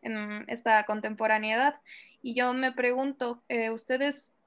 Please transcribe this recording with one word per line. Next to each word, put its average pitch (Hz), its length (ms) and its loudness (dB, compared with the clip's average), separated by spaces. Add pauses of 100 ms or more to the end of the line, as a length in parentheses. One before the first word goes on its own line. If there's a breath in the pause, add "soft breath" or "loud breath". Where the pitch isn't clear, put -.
en 214 460 -6
esta 226 380 4
contemporaneidad. 214 920 2 (460 loud breath)
Y 233 120 -8
yo 247 200 0
me 262 180 0
pregunto, 254 800 -2
eh, 226 200 0
¿ustedes 254 680 -4 (120)